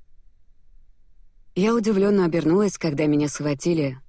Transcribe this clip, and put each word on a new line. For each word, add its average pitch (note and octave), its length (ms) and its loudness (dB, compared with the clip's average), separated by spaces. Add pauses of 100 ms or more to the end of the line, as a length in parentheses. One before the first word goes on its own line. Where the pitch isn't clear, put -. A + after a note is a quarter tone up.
(1500)
Я A3 220 0
удивлённо G3+ 500 2
обернулась, E3+ 520 0
когда D3+ 300 -2
меня D3 200 2
схватили C#3+ 800 -4